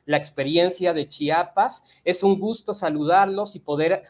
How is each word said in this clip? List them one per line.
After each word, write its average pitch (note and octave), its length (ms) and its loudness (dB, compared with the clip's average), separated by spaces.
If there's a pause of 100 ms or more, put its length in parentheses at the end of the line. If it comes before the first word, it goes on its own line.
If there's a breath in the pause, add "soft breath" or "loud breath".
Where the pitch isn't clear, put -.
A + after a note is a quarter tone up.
la D3 120 2
experiencia E3+ 760 0
de D3+ 160 -4
Chiapas. E3+ 960 -2
Es F3 200 -2
un G3 160 4
gusto G#3+ 340 -6
saludarlos F#3+ 840 0
y E3 40 -16
poder D#3 500 0